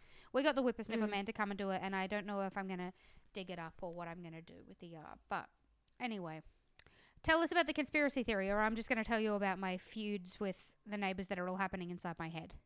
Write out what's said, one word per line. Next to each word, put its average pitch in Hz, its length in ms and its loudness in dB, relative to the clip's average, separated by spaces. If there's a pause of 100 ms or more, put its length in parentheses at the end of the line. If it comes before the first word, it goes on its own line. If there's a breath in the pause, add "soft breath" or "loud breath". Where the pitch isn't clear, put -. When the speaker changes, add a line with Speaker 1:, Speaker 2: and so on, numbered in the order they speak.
(340 loud breath)
Speaker 1:
We 269 100 4
got 294 120 6
the 269 80 4
whippersnipper 226 440 0
Speaker 2:
Mm. 208 40 -4
Speaker 1:
man 202 160 -2
to 226 60 -4
come 202 180 -2
and 196 60 -4
do 196 120 -2
it, 190 120 0
and 190 140 -2
I 190 120 0
don't 202 180 -4
know 202 160 -2
if 196 160 -4
I'm 190 100 -2
gonna 180 260 -4 (400 soft breath)
dig 185 160 -8
it 175 100 -8
up 165 220 -12
or 175 120 -6
what 170 140 -8
I'm 170 140 -10
gonna 165 200 -12
do 170 260 -20
with 196 120 -20
the 180 80 -14
yard. 165 320 -14 (100)
But 185 200 -6 (500)
anyway, 180 420 -4 (800 soft breath)
tell 330 200 8
us 330 100 4
about 330 160 6
the 302 60 0
conspiracy 285 500 4
theory, 196 260 2
or 202 100 4
I'm 220 160 4
just 226 140 -2
gonna 226 140 4
tell 226 160 4
you 214 160 4
about 196 240 2
my 185 180 0
feuds 208 640 -4
with 190 320 -4 (140)
the 208 120 -4
neighbours 190 300 0
that 185 120 -2
are 180 80 0
all 185 100 0
happening 185 320 -2
inside 175 300 -6
my 165 100 -4
head. 165 260 -10 (100)